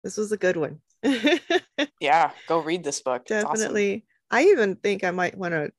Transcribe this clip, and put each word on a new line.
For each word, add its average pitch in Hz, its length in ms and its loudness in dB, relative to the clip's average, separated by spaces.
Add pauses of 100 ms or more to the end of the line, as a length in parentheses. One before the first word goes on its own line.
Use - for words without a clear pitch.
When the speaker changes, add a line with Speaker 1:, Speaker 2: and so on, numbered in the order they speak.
Speaker 1:
This 196 100 -8
was 214 160 -4
a 208 60 -2
good 180 200 2
one. 151 220 -6 (240)
<laughs> 277 80 2 (880)
Speaker 2:
Yeah, 151 320 4 (160)
go 165 120 0
read 160 240 -4
this 143 180 -6
book. 123 240 -4
It's 214 180 -2
awesome. 220 120 -4
Speaker 1:
Definitely. 208 500 -2 (260)
I 247 140 2
even 233 320 4
think 202 260 -2
I 180 80 -2
might 180 260 -4
wanna 165 420 -4